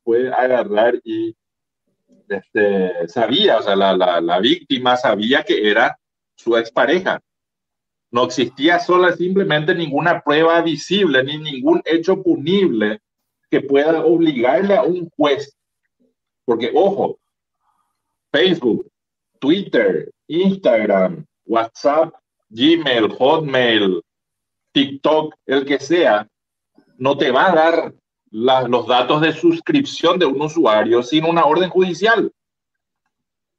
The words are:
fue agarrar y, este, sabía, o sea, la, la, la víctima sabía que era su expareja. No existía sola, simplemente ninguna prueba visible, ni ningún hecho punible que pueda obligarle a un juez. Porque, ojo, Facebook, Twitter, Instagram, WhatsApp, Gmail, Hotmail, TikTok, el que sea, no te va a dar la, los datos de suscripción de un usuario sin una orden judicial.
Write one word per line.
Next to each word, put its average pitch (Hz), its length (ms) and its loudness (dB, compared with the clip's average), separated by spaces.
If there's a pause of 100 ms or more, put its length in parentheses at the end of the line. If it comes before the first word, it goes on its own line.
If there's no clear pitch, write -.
fue 120 280 0
agarrar 120 720 0
y, 330 320 -6 (920)
este, 95 800 -2
sabía, 117 500 0
o 107 40 0
sea, 101 140 -2
la, 98 220 2
la, 90 240 0
la 87 180 0
víctima 127 560 0
sabía 123 480 0
que 107 260 0
era 117 280 2 (380)
su 117 220 -2
expareja. 127 640 -2 (880)
No 120 160 0
existía 139 540 0
sola, 180 340 2
simplemente 175 600 -2
ninguna 160 460 -2
prueba 165 400 2
visible, 160 640 0
ni 143 140 -6
ningún 151 480 -2
hecho 165 380 0
punible 139 760 0 (500)
que 135 120 0
pueda 156 440 2
obligarle 165 680 2
a 147 80 2
un 170 260 -4
juez. 143 460 -2 (880)
Porque, 113 280 -2
ojo, 185 460 0 (1120)
Facebook, 147 580 -2 (500)
Twitter, 135 720 -2 (160)
Instagram, 107 960 0 (200)
WhatsApp, 127 680 -2 (360)
Gmail, 131 680 2
Hotmail, 123 840 0 (720)
TikTok, 151 600 0 (100)
el 135 200 0
que 139 140 -2
sea, 135 480 0 (680)
no 135 200 -2
te 143 140 0
va 151 200 2
a 170 40 2
dar 160 380 0 (360)
la, 127 380 0
los 120 200 -2
datos 127 340 0
de 156 120 0
suscripción 165 840 0
de 175 60 2
un 135 160 -2
usuario 123 600 2
sin 156 240 -2
una 165 200 2
orden 170 240 2
judicial. 185 640 0 (1300)